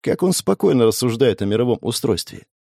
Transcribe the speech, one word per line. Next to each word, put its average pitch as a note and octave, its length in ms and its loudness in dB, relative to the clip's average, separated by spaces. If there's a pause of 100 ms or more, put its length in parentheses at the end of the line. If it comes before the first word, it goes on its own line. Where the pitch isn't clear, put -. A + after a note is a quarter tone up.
Как - 220 -2
он F#3 80 2
спокойно F3 540 2
рассуждает A2+ 560 0
о G2+ 40 -2
мировом A2+ 360 0
устройстве, - 640 -4 (200)